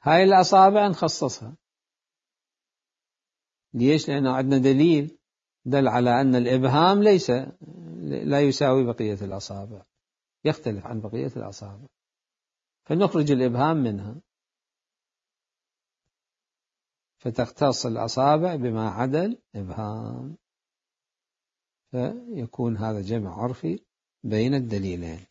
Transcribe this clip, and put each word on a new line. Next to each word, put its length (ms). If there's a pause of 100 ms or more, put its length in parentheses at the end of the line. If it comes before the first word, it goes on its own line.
هاي 220
الأصابع 640
نخصصها. 680 (2250)
ليش؟ 340
لأنه 240
عندنا 260
دليل 600 (460)
دل 240
على 320
أن 140
الإبهام 680
ليس، 280 (920)
لا 160
يساوي 440
بقية 380
الأصابع، 600 (640)
يختلف 420
عن 140
بقية 360
الأصابع، 500 (960)
فنخرج 460
الإبهام 460
منها، 400 (3000)
فتختص 680
الأصابع 680
بما 340
عدا 480 (160)
الإبهام، 840 (1500)
فيكون 840
هذا 240
جمع 420
عرفي 360 (460)
بين 300
الدليلين. 680 (100)